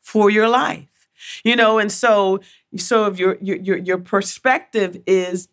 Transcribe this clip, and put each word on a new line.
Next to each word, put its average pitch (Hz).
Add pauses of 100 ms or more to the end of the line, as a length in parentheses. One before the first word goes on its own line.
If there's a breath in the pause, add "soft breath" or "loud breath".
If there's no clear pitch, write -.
for 214
your 214
life. - (360 loud breath)
You 226
know, 220
and 208
so, 196 (360 soft breath)
so 220
if 190
your, 185
your, 190
your, 185
your 185
perspective 196
is 180